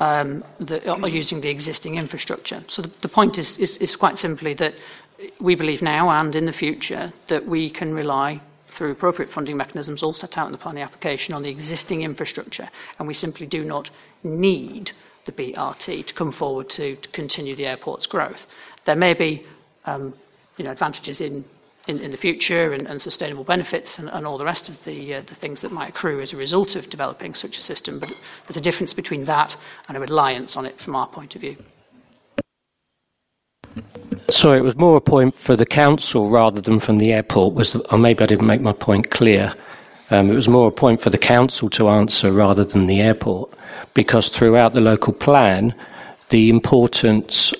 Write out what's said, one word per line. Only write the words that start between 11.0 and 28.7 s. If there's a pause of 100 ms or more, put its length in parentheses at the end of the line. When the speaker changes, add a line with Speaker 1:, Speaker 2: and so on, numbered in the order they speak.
Speaker 1:
on
the
existing
infrastructure, (300)
and
we
simply
do
not (320)
need (340)
the
B
R
T
to
come
forward
to,
to
continue
the
airport's
growth. (380)
There
may
be, (400)
um, (460)
you
know,
advantages
in, (420)
in,
in
the
future
and,
and
sustainable
benefits
and,
and
all
the
rest
of
the,
uh,
the
things
that
might
accrue
as
a
result
of
developing
such
a
system,
but (380)
there's
a
difference